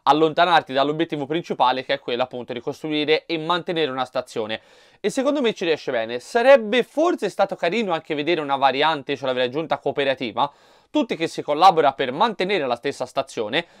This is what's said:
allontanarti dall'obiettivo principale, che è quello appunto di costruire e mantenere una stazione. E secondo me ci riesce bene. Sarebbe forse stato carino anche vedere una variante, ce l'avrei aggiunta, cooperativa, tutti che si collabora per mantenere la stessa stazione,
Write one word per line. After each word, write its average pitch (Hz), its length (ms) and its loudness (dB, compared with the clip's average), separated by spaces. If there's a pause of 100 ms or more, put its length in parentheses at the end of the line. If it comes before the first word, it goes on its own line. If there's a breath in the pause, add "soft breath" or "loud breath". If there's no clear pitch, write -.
allontanarti 156 680 4
dall'obiettivo 147 540 -2
principale, 131 580 -2
che 139 100 -2
è 139 40 -2
quello 123 240 -4
appunto 127 300 -8
di 120 80 -8
costruire 151 680 -2
e 165 120 -4
mantenere 160 520 -2
una 131 140 -4
stazione. 110 560 -6 (400 soft breath)
E 208 100 -2
secondo 277 300 0
me 226 120 0
ci - 120 -6
riesce 151 260 -2
bene. 117 300 -2
Sarebbe 233 640 4
forse 311 440 -2
stato 185 280 -2
carino 185 360 -2
anche 160 220 -4
vedere 147 260 0
una 139 160 -2
variante, 139 600 0
ce 127 100 -6
l'avrei 127 200 0
aggiunta, 139 320 -4
cooperativa, 131 720 -2 (420 soft breath)
tutti 247 260 0
che 160 100 -4
si - 160 -6
collabora 156 500 4
per 127 200 -2
mantenere 185 560 0
la 120 80 0
stessa 139 280 -6
stazione, 123 600 -4 (140)